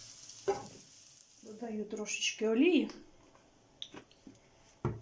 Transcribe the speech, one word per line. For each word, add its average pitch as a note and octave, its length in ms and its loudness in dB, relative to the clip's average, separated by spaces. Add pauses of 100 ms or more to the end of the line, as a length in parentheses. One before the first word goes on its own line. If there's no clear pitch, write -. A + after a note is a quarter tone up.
(1400)
Додаю G#3+ 420 -6
трошечки G#3+ 640 -2
олії B3 420 6 (2000)